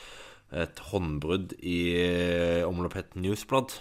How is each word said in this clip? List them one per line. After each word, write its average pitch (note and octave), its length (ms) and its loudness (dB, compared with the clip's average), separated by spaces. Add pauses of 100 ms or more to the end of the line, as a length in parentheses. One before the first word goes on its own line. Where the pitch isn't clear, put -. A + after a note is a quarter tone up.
(520)
et E2 280 -4 (120)
håndbrudd F2 680 0
i, F2 380 2
eh, F2 640 4
omloppet F2+ 520 -4
Newsblad, G#2+ 640 0